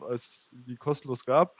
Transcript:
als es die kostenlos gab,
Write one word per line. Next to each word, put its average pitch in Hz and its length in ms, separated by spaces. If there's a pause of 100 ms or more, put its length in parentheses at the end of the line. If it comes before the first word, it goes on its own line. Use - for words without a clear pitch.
als 120 240
es - 300 (120)
die 123 100
kostenlos 143 480
gab, 156 360